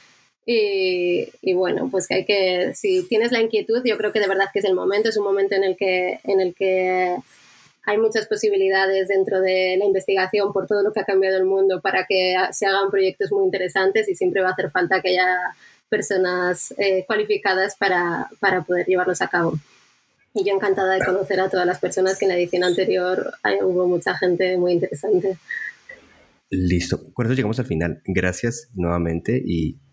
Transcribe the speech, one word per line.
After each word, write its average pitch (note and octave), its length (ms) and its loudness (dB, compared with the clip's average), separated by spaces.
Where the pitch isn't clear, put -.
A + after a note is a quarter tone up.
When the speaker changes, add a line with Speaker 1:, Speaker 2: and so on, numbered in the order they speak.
Speaker 1:
y, F#3 840 0
y F#3+ 100 2
bueno, F3 380 0
pues F#3 180 -2
que F#3 60 -2
hay F#3 100 0
que, F#3 500 2
si F#3 320 0
tienes A#3 260 2
la A#3 100 2
inquietud, A3+ 420 0
yo A3 140 0
creo G#3 120 -2
que G#3+ 100 0
de G3 80 2
verdad F#3+ 220 0
que G3+ 100 -2
es G3 40 0
el F#3+ 100 2
momento, G3 360 0
es G#3+ 80 -2
un G#3 60 0
momento G3 300 0
en G3 100 2
el F#3 120 0
que, F#3 480 -2
en F#3+ 160 2
el F3+ 140 0
que F#3 640 0
hay G#3 140 0
muchas A3 280 0
posibilidades F#3+ 840 0
dentro F#3+ 340 2
de F#3 360 2
la G3+ 60 2
investigación G3 680 0
por F#3+ 120 -2
todo G3+ 160 0
lo G#3+ 120 0
que A3 60 -2
ha F#3 40 -2
cambiado F#3+ 320 2
el F#3 80 2
mundo F#3+ 380 2
para F#3 240 -2
que F#3 280 2
se - 120 -2
hagan G3 260 2
proyectos F#3+ 400 0
muy G3 140 2
interesantes F#3+ 640 0
y F#3+ 60 0
siempre F#3 260 0
va F#3 80 2
a F#3 40 2
hacer F3+ 180 -4
falta F#3 320 0
que F#3 80 0
haya F3+ 260 2
personas, F3+ 880 0
eh, F#3+ 300 0
cualificadas G3+ 680 0
para, F3 520 0
para F#3 220 0
poder F3+ 220 0
llevarlos F#3 380 0
a F3 60 -2
cabo. E3 320 0
Y G3+ 120 0
yo G3 80 0
encantada G3 420 0
de F#3+ 100 2
conocer F#3 340 0
a F#3+ 100 2
todas F3+ 180 0
las F3 120 -2
personas, F#3 400 0
que - 60 -2
en G3 60 2
la F3+ 60 0
edición F3+ 280 0
anterior, F#3 720 0
eh, G3 180 0
hubo F3+ 240 2
mucha F3+ 300 0
gente F#3 400 0
muy F3 160 2
interesante. F3+ 640 0
Speaker 2:
Listo. F2+ 640 0
Con A#2 140 -2
eso B2 100 2
llegamos A2+ 240 0
al A#2+ 60 -4
final. E2 400 -2
Gracias F#2 680 -2
nuevamente E2+ 720 0
y, E2 320 -2